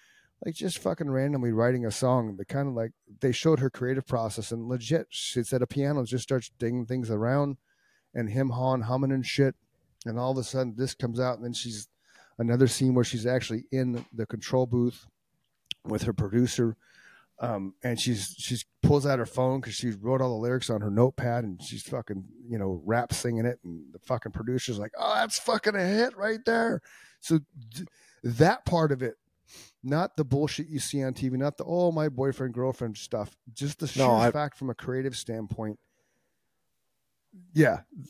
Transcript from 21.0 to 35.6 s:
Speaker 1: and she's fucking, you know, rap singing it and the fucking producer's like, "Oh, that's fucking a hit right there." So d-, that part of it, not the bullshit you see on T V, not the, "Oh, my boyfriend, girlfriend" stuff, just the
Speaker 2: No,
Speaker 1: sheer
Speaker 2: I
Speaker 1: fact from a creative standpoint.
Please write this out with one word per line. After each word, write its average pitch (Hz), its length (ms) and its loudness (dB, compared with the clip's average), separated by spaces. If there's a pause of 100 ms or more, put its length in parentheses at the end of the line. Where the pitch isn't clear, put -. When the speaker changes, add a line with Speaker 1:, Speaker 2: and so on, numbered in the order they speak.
Speaker 1:
and 90 180 -8
she's - 200 -10
fucking, 104 420 -6 (240)
you 113 100 -4
know, 95 260 -2
rap 117 300 2
singing 117 320 0
it 120 180 -2
and 80 280 -12
the 90 60 -20
fucking 120 340 -4
producer's 120 460 -2
like, 104 200 -8
"Oh, 214 180 0
that's 226 220 0
fucking 214 360 0
a 190 100 0
hit 220 340 2
right 220 260 -2
there." 233 380 2 (380)
So 160 200 4 (300)
d-, 160 160 -12 (360)
that 156 440 0
part 160 260 0
of 127 100 -4
it, 113 140 -8 (640)
not 151 360 -2
the 151 60 0
bullshit 143 440 -2
you 151 120 -6
see 139 220 -4
on 131 120 -2
T 131 160 -2
V, 127 80 -2
not 139 180 -2
the, - 80 -8
"Oh, 175 280 2
my 156 180 0
boyfriend, 131 420 -2
girlfriend" 123 460 -4
stuff, - 360 -6 (200)
just 143 260 -6
the 160 60 -2
Speaker 2:
No, 131 220 4 (100)
Speaker 1:
sheer 117 100 6
Speaker 2:
I - 20 8
Speaker 1:
fact 147 280 -4
from 131 100 -4
a 120 60 -4
creative 131 420 -4
standpoint. 110 600 -6 (1800)